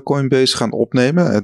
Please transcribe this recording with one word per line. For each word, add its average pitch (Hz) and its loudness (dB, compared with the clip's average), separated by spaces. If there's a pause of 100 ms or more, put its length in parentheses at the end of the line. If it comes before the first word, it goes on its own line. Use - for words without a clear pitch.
Coinbase 135 0
gaan 113 -2
opnemen. 135 0
Eh, 104 2